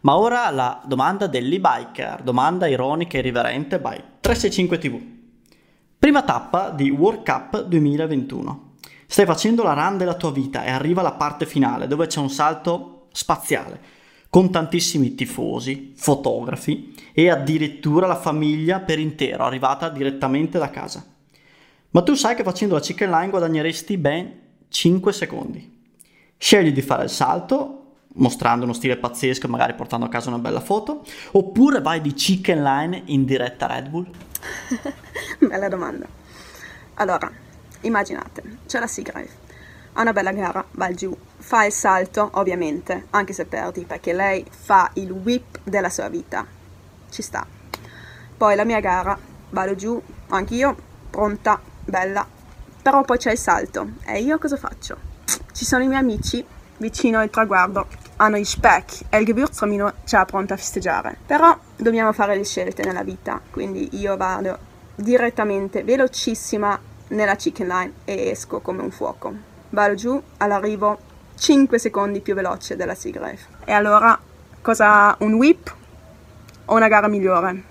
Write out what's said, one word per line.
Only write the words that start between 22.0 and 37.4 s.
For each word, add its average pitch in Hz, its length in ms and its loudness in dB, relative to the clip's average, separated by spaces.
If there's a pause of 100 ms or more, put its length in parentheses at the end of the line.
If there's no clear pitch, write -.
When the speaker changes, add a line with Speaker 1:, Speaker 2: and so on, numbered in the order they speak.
Speaker 1:
tu 294 100 2
sai 269 220 0
che 233 80 -4
facendo 190 320 -2
la 147 60 2
chicken 180 280 -4
line 175 220 0
guadagneresti 165 680 -2
ben 160 420 -2 (300)
cinque 185 460 2
secondi. - 640 -10 (640)
Scegli 180 300 6
di 135 80 0
fare 135 240 -2
il - 60 -6
salto, 220 840 -2 (180)
mostrando 120 500 0
uno 120 80 -2
stile 123 240 -2
pazzesco 127 480 -2
e 127 60 -4
magari 120 240 0
portando 120 320 -6
a - 20 -6
casa 120 220 -6
una 120 80 -6
bella 120 220 -4
foto, 220 440 -4 (280)
oppure 208 500 4
vai 160 180 0
di 147 140 -2
chicken 185 480 2
line 147 460 0
in 135 180 2
diretta 127 400 -2
Red 123 240 -6
Bull? 175 180 -6 (720)
Speaker 2:
<laughs> - 580 -14
Bella 196 300 0
domanda. 180 380 -6 (880)
Allora, 190 360 -2 (520)